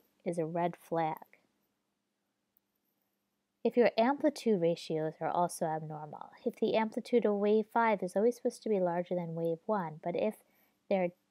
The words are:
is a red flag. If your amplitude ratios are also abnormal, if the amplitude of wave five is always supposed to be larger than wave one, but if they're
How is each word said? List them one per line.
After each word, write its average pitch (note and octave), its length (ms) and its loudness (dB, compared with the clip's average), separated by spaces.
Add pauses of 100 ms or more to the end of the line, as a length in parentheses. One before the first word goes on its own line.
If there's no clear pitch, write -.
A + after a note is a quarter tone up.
(240)
is E3+ 140 -4
a D#3+ 80 0
red E3+ 340 -2
flag. E3 380 -2 (2500)
If A#3 140 0
your A3+ 220 6
amplitude A#3+ 640 2
ratios D#3+ 580 0
are D#3+ 80 -2
also F3 380 0
abnormal, D#3 640 -8 (160)
if - 120 -6
the - 160 0
amplitude A3 520 0
of G#3 80 2
wave G#3 400 2
five A3 280 2
is F3+ 140 -4
always A3+ 200 2
supposed - 260 -6
to A3 80 -2
be G3+ 100 2
larger F3 340 0
than E3+ 200 -4
wave E3 320 -2
one, E3 360 -4
but F3+ 140 -4
if G#3+ 200 -2 (520)
they're F#3 220 2 (200)